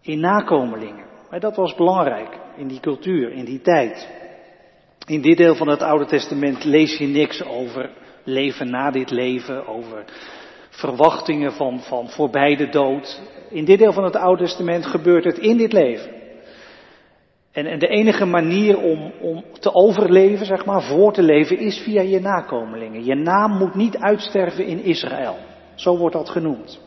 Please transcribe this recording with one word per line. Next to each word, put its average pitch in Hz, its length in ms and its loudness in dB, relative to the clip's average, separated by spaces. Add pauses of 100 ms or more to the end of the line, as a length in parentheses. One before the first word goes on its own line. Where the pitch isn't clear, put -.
In 156 200 -6
nakomelingen. 120 840 -2 (240)
Maar 175 100 -8
dat 208 160 -4
was 185 180 -2
belangrijk 165 640 0 (180)
in 139 120 -10
die 131 120 -12
cultuur, 143 520 -2
in 127 120 -10
die 131 160 -10
tijd. 139 480 0 (960)
In 151 140 -4
dit 160 160 6
deel 170 180 6
van 151 140 -2
het 147 140 0
Oude 151 220 0
Testament 143 600 -2
lees 151 340 2
je 147 80 -4
niks 143 380 -2
over 127 460 -8 (340)
leven 131 460 -4
na 131 200 -2
dit 131 200 -4
leven, 127 560 -4
over 113 380 -12 (760)
verwachtingen 147 760 0
van, 127 280 -6
van 120 280 -8
voorbij 143 480 0
de 143 120 -2
dood. 139 540 -2 (280)
In 160 140 -8
dit 190 140 6
deel 208 140 6
van 196 120 -2
het 180 120 -2
Oude 180 260 2
Testament 170 440 -2
gebeurt 170 380 2
het 170 140 0
in 220 180 2
dit 226 160 0
leven. 135 440 0 (1400)
En, 151 140 -6
en 156 120 -8
de 143 100 0
enige 214 360 2
manier 180 540 2
om, 156 420 -2
om 170 240 -6 (160)
te - 140 0
overleven, 196 720 6
zeg 190 180 -4
maar, 196 180 0
voor 160 300 4
te 202 100 2
leven, 156 360 4
is 208 200 -4
via 208 220 -2
je 190 200 0
nakomelingen. 113 840 -6
Je 131 100 0
naam 190 440 2
moet 185 160 0
niet 208 220 0
uitsterven 190 680 -2
in 165 160 -6
Israël. 139 540 -4 (380)
Zo 175 220 0
wordt 170 180 0
dat 156 140 -4
genoemd. 160 580 -6